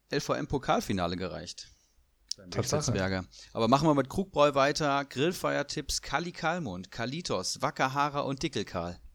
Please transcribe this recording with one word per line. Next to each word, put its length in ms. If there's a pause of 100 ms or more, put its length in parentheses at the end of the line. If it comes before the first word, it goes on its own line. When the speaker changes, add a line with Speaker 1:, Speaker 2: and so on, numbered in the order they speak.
Speaker 1:
L 120
V 120
M 140
Pokalfinale 720
gereicht. 500 (680)
Beim 140
Speaker 2:
Tatsache. 300
Speaker 1:
Rixelsberger. 460 (280)
Aber 140
machen 200
wir 60
mit 160
Krugbräu 460
weiter. 500
Grillfeiertipps: 960
Kali 300
Kalmund, 580
Kalitos, 720
Wackerhaarer 640
und 160
Dickelkarl. 580 (160)